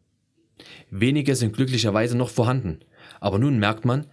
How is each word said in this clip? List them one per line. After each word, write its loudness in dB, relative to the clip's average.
Wenige 0
sind 0
glücklicherweise 0
noch -2
vorhanden, -2
aber 0
nun 2
merkt 0
man, 0